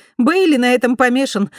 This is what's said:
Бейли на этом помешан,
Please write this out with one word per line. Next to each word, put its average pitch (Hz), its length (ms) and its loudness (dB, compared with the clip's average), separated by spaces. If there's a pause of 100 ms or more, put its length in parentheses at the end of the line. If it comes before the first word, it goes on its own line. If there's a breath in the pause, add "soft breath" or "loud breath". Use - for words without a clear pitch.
(200 soft breath)
Бейли 311 380 2
на 247 140 0
этом 247 240 0
помешан, 247 640 -2